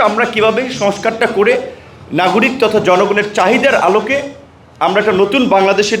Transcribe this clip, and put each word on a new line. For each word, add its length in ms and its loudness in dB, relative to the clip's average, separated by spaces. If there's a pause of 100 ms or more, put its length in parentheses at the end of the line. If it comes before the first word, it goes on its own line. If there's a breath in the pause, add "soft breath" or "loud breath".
আমরা 160 0 (100)
কীভাবে 280 0 (180)
সংস্কারটা 460 -2 (100)
করে 160 2 (680 loud breath)
নাগরিক 420 2
তথা 160 2 (100)
জনগণের 380 2 (120)
চাহিদার 380 2 (120)
আলোকে 280 0 (680)
আমরা 160 0
একটা 200 0
নতুন 200 0 (120)
বাংলাদেশের 460 2